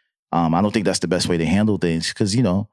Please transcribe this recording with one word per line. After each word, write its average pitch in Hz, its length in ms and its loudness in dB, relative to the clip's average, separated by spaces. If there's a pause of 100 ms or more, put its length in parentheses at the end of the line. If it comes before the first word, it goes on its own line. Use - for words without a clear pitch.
(320)
Um, 82 220 2
I 87 80 2
don't 104 100 2
think 107 140 0
that's 95 140 0
the 85 80 -4
best 87 200 0
way 87 80 0
to 82 80 0
handle 101 340 2
things 82 340 -2
'cause, 101 220 -2
you 127 80 2
know 101 300 0